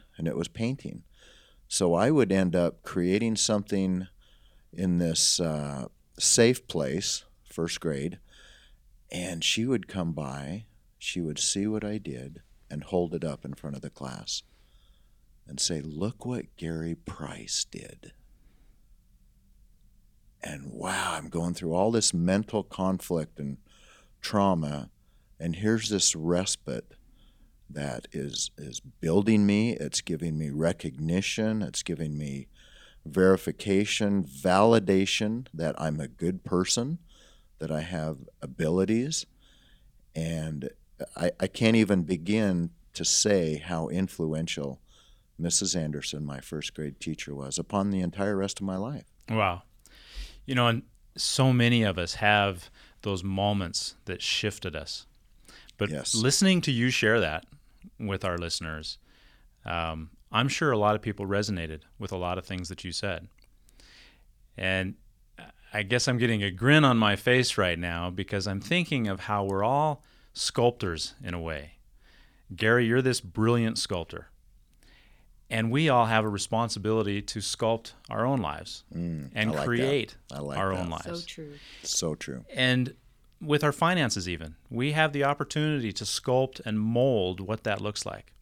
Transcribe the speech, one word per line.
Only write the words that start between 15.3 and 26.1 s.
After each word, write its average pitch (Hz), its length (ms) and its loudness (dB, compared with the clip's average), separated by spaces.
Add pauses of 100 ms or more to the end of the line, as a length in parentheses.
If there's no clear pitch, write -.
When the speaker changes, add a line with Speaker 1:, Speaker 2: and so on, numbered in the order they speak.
Speaker 1:
and 69 120 -12
say, 80 220 0
"Look 80 440 -6
what 123 320 -8
Gary 82 360 -4
Price - 720 -8
did." - 480 -16 (2250)
And 71 300 -10
wow, 85 440 -4
I'm 78 140 -10
going 85 240 0
through 85 200 -2
all 98 180 4
this 113 220 2
mental 95 500 2
conflict 90 760 -2
and 71 180 -6 (640)
trauma, 82 680 2 (500)
and 85 180 -2
here's 110 320 2
this 98 260 2